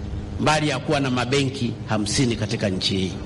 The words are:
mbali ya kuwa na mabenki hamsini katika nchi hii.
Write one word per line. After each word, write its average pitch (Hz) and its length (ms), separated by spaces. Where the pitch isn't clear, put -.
mbali 151 300
ya 131 100
kuwa 147 200
na 139 100
mabenki 127 640
hamsini 110 480
katika 107 340
nchi 92 280
hii. 92 140